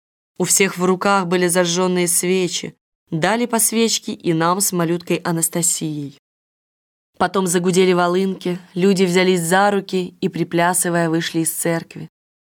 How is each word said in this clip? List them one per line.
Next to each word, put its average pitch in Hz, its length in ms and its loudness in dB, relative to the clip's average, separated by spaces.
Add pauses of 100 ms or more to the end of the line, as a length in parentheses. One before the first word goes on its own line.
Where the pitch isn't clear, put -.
(380)
У 185 80 -2
всех 190 320 0
в 175 80 -2
руках 185 420 2
были 180 200 2
зажжённые 180 600 0
свечи. 175 680 -2 (380)
Дали 190 340 0
по 233 140 0
свечке 226 540 0
и - 200 -2
нам 170 280 0
с 196 100 -2
малюткой 175 460 -2
Анастасией. 165 1000 -4 (1000)
Потом 185 300 0
загудели 185 440 2
волынки, 180 680 0 (140)
люди 190 300 2
взялись 185 380 2
за 190 300 2
руки 196 500 -4
и, 190 80 0
приплясывая, 170 800 0
вышли 165 300 -2
из 165 120 -2
церкви. 165 560 -6 (420)